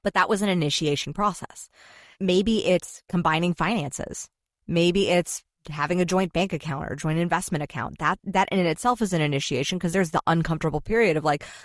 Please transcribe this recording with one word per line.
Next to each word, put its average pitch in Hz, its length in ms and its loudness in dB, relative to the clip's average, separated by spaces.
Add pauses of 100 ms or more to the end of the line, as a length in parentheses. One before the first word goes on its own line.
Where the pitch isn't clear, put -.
But 202 100 -2
that 185 160 2
was 196 140 0
an 208 80 2
initiation 151 640 0
process. - 560 -6 (500)
Maybe 196 460 2
it's - 420 0
combining 170 460 2
finances. 160 760 -4 (400)
Maybe 175 400 4
it's 175 340 0 (280)
having 151 280 -2
a 180 60 4
joint 185 300 0
bank 185 180 0
account 151 380 -6
or - 40 -6
joint 156 240 -2
investment 165 460 -2
account. 127 340 -8
That, 160 260 -8
that 190 260 0
in 185 160 2
itself 240 340 0
is 185 140 0
an 160 80 2
initiation 143 560 -2
'cause 170 160 -2
there's 185 160 2
the - 160 0
uncomfortable 160 560 0
period 208 340 2
of, 147 80 -2
like, 147 180 0 (220)